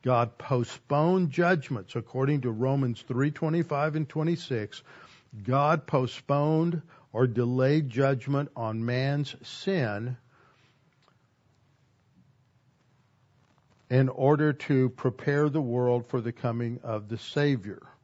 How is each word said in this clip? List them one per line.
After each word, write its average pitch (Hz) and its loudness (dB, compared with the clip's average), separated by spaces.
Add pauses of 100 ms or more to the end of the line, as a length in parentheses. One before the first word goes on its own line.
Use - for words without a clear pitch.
God 120 0
postponed 151 0
judgments. 156 0
According 135 0
to 123 0
Romans 127 0
three 135 0
twenty-five 156 0
and 160 -2
twenty-six, 156 -4 (600)
God 143 2
postponed 151 0 (320)
or 123 4
delayed 127 2
judgment 135 0
on 113 -4
man's 135 -2
sin 123 -4 (3750)
in 131 4
order 147 2
to 131 2
prepare 147 0
the 156 -2
world 123 0
for 123 -4
the 117 -6
coming 117 -4
of 107 -6
the 113 -6
Savior. 123 -2 (220)